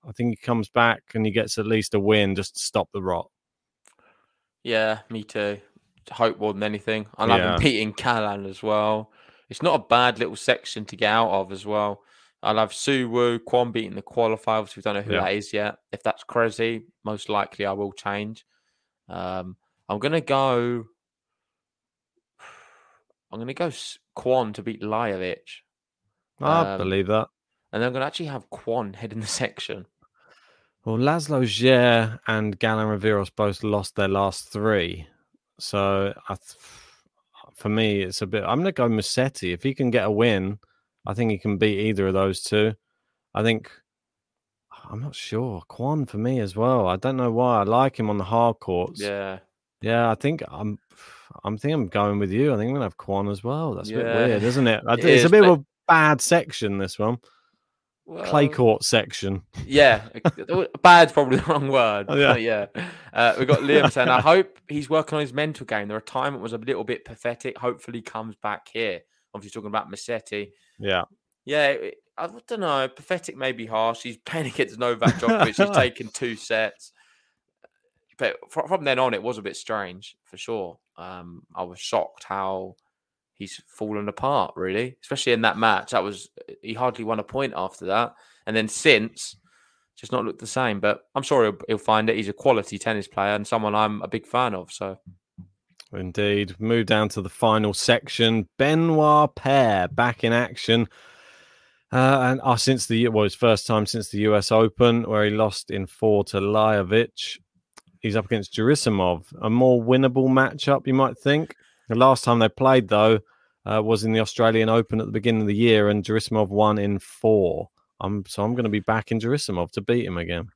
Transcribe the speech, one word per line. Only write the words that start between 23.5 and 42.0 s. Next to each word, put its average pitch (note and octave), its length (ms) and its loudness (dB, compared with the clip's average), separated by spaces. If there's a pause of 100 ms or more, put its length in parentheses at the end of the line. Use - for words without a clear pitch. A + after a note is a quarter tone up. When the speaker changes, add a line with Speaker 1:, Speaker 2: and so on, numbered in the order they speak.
Speaker 2:
go F3 120 -4
S-, - 320 -12 (180)
Kwon B2 380 0
to - 80 -12
beat A2 200 -10
Lajovic. G#2 800 -6 (800)
Speaker 1:
I D3 320 0
Speaker 2:
Um, F#2+ 60 -6
Speaker 1:
believe F#2+ 300 -2
that. G#2+ 200 0 (440)
Speaker 2:
and A2 120 -2
I'm B2+ 80 -2
gonna C3 140 -4
actually E3 200 -8
have C3+ 240 -12
Kwon A2+ 460 -6
head G#2 160 -12
in A2 80 -8
the G#2+ 60 -8
<laughs> - 0 -
section. - 600 -8 (1000)
Speaker 1:
Well, A2 120 -2
Laszlo C#3+ 460 0
Djere A#2 840 4
and G#2+ 320 -2
Galan A2 280 0
Riveros G#2 480 0
both G2+ 280 -2
lost G#2 340 -4
their G2 120 0
last G2 420 -2
three. F2+ 560 -2 (520)
So G2 560 -2 (140)
I G2 60 -6
th-, - 220 -18 (960)
for - 140 -6
me, G#2+ 340 0
it's F#2 200 -6
a G2+ 40 -6
bit, G2+ 180 -4
I'm B2 140 -2
gonna F#3 140 -2
go A#2+ 160 0
Musetti. A2 640 -2
If F2 100 -8
he C3 120 -2
can B2+ 160 0
get A2 160 2
a G#2+ 40 0
win, G#2 480 0 (480)
I G2+ 80 -6
think A2+ 160 0
he G2+ 80 -2
can G2+ 200 -2
beat G#2+ 220 0
either G2+ 280 0